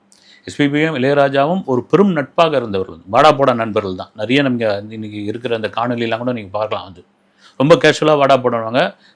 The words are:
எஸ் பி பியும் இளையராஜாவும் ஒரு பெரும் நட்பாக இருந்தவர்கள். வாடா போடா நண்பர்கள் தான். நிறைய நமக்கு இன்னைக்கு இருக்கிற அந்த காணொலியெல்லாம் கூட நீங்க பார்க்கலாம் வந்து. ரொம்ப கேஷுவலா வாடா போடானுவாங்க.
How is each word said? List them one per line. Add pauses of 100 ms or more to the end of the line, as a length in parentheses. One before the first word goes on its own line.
(460)
எஸ்
பி
பியும்
இளையராஜாவும்
ஒரு
பெரும்
நட்பாக
இருந்தவர்கள்.
வாடா
போடா
நண்பர்கள்
தான்.
நிறைய
நமக்கு
இன்னைக்கு
இருக்கிற
அந்த
காணொலியெல்லாம்
கூட
நீங்க
பார்க்கலாம்
வந்து. (540)
ரொம்ப
கேஷுவலா
வாடா
போடானுவாங்க. (200)